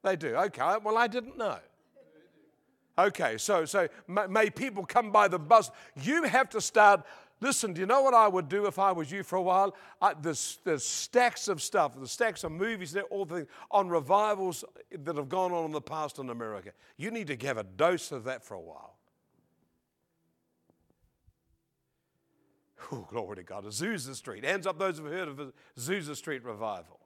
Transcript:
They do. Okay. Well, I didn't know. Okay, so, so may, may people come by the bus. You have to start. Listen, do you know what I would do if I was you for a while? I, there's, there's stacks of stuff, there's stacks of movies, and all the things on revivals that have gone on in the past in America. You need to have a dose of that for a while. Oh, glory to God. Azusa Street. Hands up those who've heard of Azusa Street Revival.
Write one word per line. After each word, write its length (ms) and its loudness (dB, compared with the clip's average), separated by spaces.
They 140 2
do. 180 -2
Okay. 480 2
Well, 140 2
I 100 4
didn't 300 -6
know. 220 -4
Okay, 400 2
so, 260 0
so 240 0
may, 200 -2
may 220 2
people 360 -6
come 240 0
by 200 6
the 100 0
bus. 320 6
You 220 0
have 260 2
to 100 -4
start. 460 6
Listen, 320 0
do 80 -6
you 40 0
know 160 4
what 120 6
I 160 10
would 180 0
do 180 0
if 140 -2
I 140 4
was 180 -4
you 100 -8
for 140 -6
a 60 2
while? 340 2
I, 120 4
there's, 500 -6
there's 220 -2
stacks 640 0
of 120 -2
stuff, 320 0
there's 160 -14
stacks 360 -4
of 80 -8
movies, 420 -6
and 160 -2
all 140 -4
the 100 -10
things 120 -6
on 200 2
revivals 760 2
that 280 -6
have 100 -4
gone 240 0
on 140 0
in 60 -6
the 100 -4
past 360 -8
in 120 -10
America. 420 -10
You 160 -8
need 160 -6
to 80 -6
have 120 -2
a 60 -4
dose 500 0
of 100 -8
that 220 -8
for 80 -14
a 80 -12
while. 340 -20
Oh, 160 -10
glory 260 -8
to 80 -16
God. 220 -14
Azusa 500 -6
Street. 300 -12
Hands 200 -2
up 140 -2
those 200 -2
who've 120 -10
heard 160 -6
of 260 -12
Azusa 380 -4
Street 280 -8
Revival. 640 -8